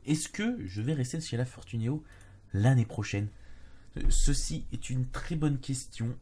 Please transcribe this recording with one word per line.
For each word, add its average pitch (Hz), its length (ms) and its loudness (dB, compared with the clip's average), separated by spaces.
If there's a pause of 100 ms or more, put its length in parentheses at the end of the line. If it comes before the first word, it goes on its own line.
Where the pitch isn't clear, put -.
est-ce 156 240 0
que 233 360 -4
je 95 160 -6
vais 127 120 0
rester 143 280 -2
chez 156 160 -6
la 123 80 0
Fortuneo 123 600 -4 (480)
l'année 117 340 6
prochaine ? 104 440 -2 (680)
Euh, - 140 4
ceci - 600 4
est - 200 -6
une 127 180 0
très - 260 -6
bonne 147 240 2
question. 127 640 -6